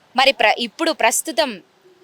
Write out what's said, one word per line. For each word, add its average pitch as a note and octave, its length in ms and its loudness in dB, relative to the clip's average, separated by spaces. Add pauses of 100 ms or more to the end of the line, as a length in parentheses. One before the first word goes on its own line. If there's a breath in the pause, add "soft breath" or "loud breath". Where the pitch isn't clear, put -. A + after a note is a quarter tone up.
(160)
మరి C4+ 160 4
ప్ర-, - 260 2
ఇప్పుడు D4+ 340 -4
ప్రస్తుతం A#3+ 720 -2 (420)